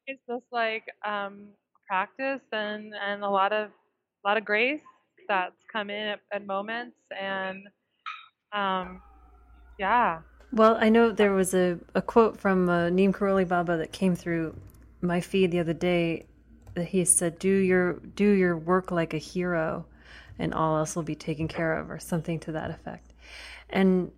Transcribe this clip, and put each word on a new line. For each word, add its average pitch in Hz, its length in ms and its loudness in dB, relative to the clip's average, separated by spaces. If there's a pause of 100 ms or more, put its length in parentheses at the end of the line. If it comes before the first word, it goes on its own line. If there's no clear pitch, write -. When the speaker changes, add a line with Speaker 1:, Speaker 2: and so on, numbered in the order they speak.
Speaker 1:
it's 269 220 -12
just, 240 240 -8
like, 226 320 -2 (200)
um, 202 440 -8 (400)
practice 247 540 -4 (100)
and, 214 420 -6
and 202 300 -6
a 202 40 -2
lot 196 240 2
of, 214 180 -2
a - 580 -14
lot 208 80 2
of 214 80 -2
grace 233 360 0 (460)
that's 185 300 -2 (160)
come 208 180 -6
in 214 200 -6
at, 202 100 -8 (120)
at 202 140 -6
moments. 220 500 -6 (240)
And, 190 440 -6 (880)
um, 185 500 -2 (800)
yeah. 196 400 2 (320)
Speaker 2:
Well, 220 280 6
I 220 80 4
know 226 220 6
there 202 220 4
was 190 220 2
a, 180 240 2 (180)
a 190 60 0
quote - 360 4
from, 185 300 2
uh, 175 220 2
Neem 185 220 4
Karoli 190 360 0
Baba 175 300 0
that 160 120 -6
came 185 240 0
through 165 420 -4 (440)
my 175 200 0
feed 185 300 2
the 175 80 0
other 165 160 0
day 170 520 0 (480)
that 175 100 -4
he 180 200 0
said, 170 360 0
"Do 190 120 0
your, 185 420 4
do - 360 0
your 180 260 4
work 185 360 0
like 165 220 0
a 156 40 -2
hero 170 640 -4 (560)
and 165 140 -2
all 160 220 2
else 156 180 -2
will 170 80 -4
be 151 140 -6
taken 160 320 -4
care 160 280 -2
of," 76 140 -8
or 151 80 -10
something 165 420 -4
to 165 120 -10
that 156 180 -6
effect. - 420 -14 (580)
And, 185 480 2